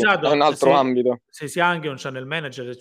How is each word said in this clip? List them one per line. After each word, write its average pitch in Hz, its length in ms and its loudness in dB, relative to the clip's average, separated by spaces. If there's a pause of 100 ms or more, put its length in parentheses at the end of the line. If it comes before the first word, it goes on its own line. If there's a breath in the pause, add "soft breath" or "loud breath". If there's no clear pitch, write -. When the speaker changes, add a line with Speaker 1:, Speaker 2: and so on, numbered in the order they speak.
Speaker 1:
sincronizzato, 135 300 2
Speaker 2:
un 147 100 2
altro 143 300 4
Speaker 1:
se, 143 40 6
Speaker 2:
ambito. 123 440 2 (100)
Speaker 1:
se - 180 -12
si 175 120 -6
ha 170 80 2
anche 170 200 -2
un 135 100 -6
channel 131 280 -10
manager 131 560 -8